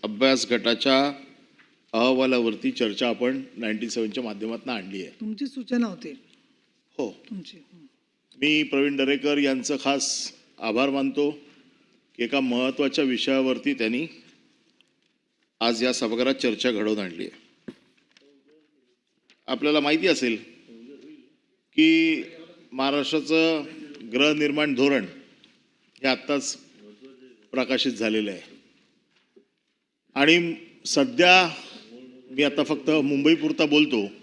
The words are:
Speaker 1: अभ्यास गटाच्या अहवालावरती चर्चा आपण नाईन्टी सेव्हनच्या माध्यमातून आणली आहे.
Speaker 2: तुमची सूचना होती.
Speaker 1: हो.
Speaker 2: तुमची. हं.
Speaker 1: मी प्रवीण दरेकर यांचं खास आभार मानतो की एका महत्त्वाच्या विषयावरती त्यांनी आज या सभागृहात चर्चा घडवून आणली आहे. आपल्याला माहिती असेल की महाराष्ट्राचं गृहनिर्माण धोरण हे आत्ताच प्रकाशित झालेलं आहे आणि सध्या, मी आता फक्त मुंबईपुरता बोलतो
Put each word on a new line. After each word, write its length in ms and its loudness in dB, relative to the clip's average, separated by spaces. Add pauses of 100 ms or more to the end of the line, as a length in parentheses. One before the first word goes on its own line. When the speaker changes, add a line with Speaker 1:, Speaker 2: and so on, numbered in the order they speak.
Speaker 1:
अभ्यास 480 0
गटाच्या 460 2 (960)
अहवालावरती 760 2
चर्चा 380 -2
आपण 320 -2 (160)
नाईन्टी 340 -6
सेव्हनच्या 340 -4
माध्यमातून 480 -8
आणली 300 -8
आहे. 80 -12 (100)
Speaker 2:
तुमची 260 -8
सूचना 400 -4
होती. 260 -12 (840)
Speaker 1:
हो. 100 -4 (220)
Speaker 2:
तुमची. 260 -14
हं. 300 -20 (520)
Speaker 1:
मी 240 2
प्रवीण 340 0
दरेकर 420 0
यांचं 440 0
खास 280 0 (500)
आभार 300 0
मानतो 400 0
की 960 -12
एका 160 0
महत्त्वाच्या 640 0
विषयावरती 720 0
त्यांनी 300 -2 (1600)
आज 240 0
या 80 2
सभागृहात 500 0
चर्चा 280 0
घडवून 280 0
आणली 260 -8
आहे. 480 -18 (1800)
आपल्याला 320 2
माहिती 260 2
असेल 300 2 (1400)
की 460 4 (500)
महाराष्ट्राचं 920 0 (500)
गृहनिर्माण 600 2
धोरण 300 2 (1000)
हे 60 0
आत्ताच 480 -2 (960)
प्रकाशित 400 0
झालेलं 380 -2
आहे 1120 -20 (760)
आणि 380 4 (320)
सध्या, 640 6 (800)
मी 120 0
आता 200 2
फक्त 280 -2
मुंबईपुरता 760 2
बोलतो 340 4 (220)